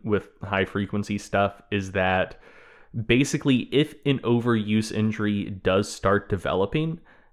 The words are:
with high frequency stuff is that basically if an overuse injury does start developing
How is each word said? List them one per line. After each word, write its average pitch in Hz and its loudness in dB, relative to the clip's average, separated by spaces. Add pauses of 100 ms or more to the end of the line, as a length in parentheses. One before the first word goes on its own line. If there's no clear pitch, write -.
with 104 0 (140)
high 95 0
frequency 101 -4
stuff 101 -2
is 95 -4
that 92 0 (680)
basically 135 2
if 143 2 (100)
an 139 2
overuse 110 0
injury 107 -2
does 95 0
start 101 0
developing 104 -2 (320)